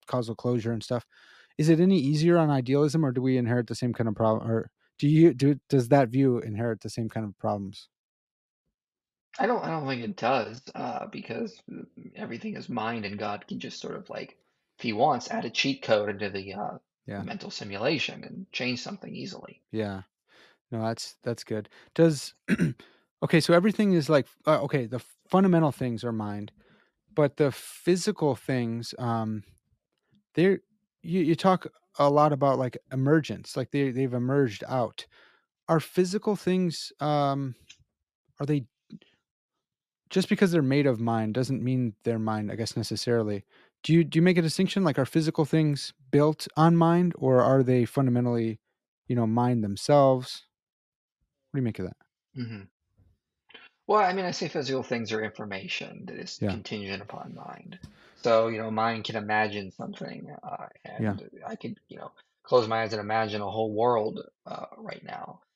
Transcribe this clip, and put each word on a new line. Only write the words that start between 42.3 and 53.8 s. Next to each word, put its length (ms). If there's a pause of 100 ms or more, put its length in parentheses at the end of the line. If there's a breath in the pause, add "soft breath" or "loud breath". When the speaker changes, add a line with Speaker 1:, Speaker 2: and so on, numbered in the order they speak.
Speaker 1:
I 60
guess, 200
necessarily. 680 (380 soft breath)
Do 100
you, 120
do 140
you 40
make 160
a 40
distinction? 420
Like, 140
are 80
physical 380
things 480 (180)
built 460
on 200
mind, 420
or 240
are 200
they 220
fundamentally, 720 (480)
you 100
know, 100
mind 360
themselves? 840 (1040)
What 80
do 20
you 40
make 140
of 80
that? 100 (420)
Speaker 2:
Mm-hmm. 240 (1200 loud breath)